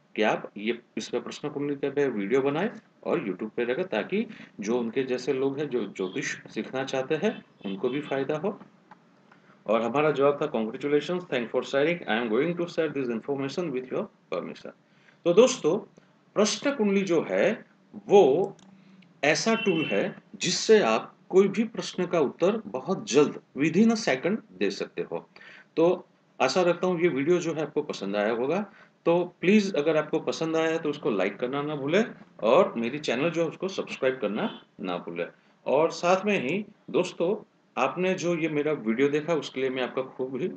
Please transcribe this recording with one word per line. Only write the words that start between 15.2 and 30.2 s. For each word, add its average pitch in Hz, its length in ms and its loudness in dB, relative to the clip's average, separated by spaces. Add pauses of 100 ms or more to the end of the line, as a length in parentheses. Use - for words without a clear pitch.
तो 170 100 4
दोस्तों, 208 440 4 (560)
प्रश्न 196 360 0
कुंडली 196 320 2
जो 170 280 0
है 127 340 0 (420)
वो 170 500 6 (680)
ऐसा 160 300 4
tool 170 300 0
है 135 320 -2 (200)
जिससे 196 460 4
आप 117 320 2 (140)
कोई 190 200 6
भी 185 160 0
प्रश्न 180 420 -6
का 175 140 2
उत्तर 175 460 0
बहुत 131 440 -6
जल्द 127 300 4 (180)
within 160 320 4
a 226 60 2
second 170 400 0 (220)
दे 98 120 2
सकते - 320 -6
हो। 85 260 -8 (480)
तो 254 300 2 (340)
आशा - 220 2
रखता 175 240 2
हूँ 175 140 0
ये 175 80 4
वीडियो 147 300 2
जो 160 160 -4
है 160 80 -4
आपको 147 200 -4
पसंद 98 340 -6
आया 104 160 2
होगा। 151 340 -2 (380)
तो 175 360 2
please 196 340 4
अगर 156 220 2
आपको 151 240 0